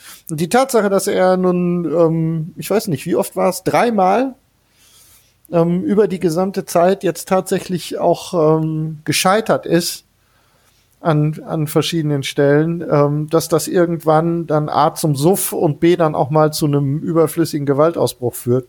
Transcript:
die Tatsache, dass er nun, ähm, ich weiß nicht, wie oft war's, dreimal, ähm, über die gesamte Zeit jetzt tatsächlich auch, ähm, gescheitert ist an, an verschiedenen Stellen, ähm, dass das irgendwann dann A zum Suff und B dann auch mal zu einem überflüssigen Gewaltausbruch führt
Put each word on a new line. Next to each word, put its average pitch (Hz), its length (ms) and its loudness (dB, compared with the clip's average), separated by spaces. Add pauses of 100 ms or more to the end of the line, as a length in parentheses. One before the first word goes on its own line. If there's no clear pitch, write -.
(300)
die 165 200 -4
Tatsache, 240 400 2
dass 196 180 0
er 185 300 2
nun, 180 480 0
ähm, 160 720 0
ich 175 120 -8
weiß 214 180 -2
nicht, 147 180 -4
wie 180 120 -2
oft - 200 -4
war's, 185 280 -2
dreimal, 208 680 2 (1160)
ähm, 175 320 2
über 202 260 2
die 190 100 -6
gesamte 185 460 -2
Zeit 185 380 2
jetzt 165 240 -4
tatsächlich 185 720 -2
auch, 160 640 2
ähm, 156 420 -4
gescheitert 190 640 0
ist - 400 -2 (960)
an, 151 440 0
an 151 220 -4
verschiedenen 147 560 0
Stellen, 156 680 2
ähm, 147 400 2
dass 160 200 0
das 160 180 0
irgendwann 170 800 0
dann 151 220 -2
A 156 260 2
zum 147 220 0
Suff 180 340 0
und 170 300 -2
B 170 160 4
dann 160 180 0
auch 151 140 -2
mal 156 240 2
zu 160 140 -2
einem 143 320 0
überflüssigen 160 680 -2
Gewaltausbruch 135 680 0
führt 123 360 -2